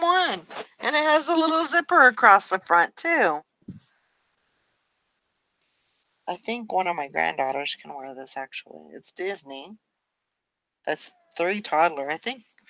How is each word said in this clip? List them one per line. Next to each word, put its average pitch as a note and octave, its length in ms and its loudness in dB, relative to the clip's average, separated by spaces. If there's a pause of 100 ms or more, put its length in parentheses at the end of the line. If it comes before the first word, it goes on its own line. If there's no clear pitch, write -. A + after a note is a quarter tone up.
one. E4+ 380 2 (400)
And C#4+ 160 0
it D4+ 80 2
has D#4 260 4
a E4+ 60 0
little D#4+ 300 2
zipper D#4+ 420 4
across A3 420 6
the F#3+ 100 0
front, E3+ 360 2
too. G#3+ 460 2 (2750)
I F3 80 -6
think A3+ 360 -6
one F#3 160 -2
of F3 80 -4
my C#3+ 120 -6
granddaughters C#3+ 680 -4
can D3 200 -18
wear C3+ 180 -14
this, C3 240 -12
actually. D#2 540 -14
It's - 200 -10
Disney. F#3 680 -10 (1080)
That's - 280 -6 (240)
three F#3+ 240 -2
toddler. D#3 480 0
I D#3+ 80 -4
think, A#3+ 260 -6 (260)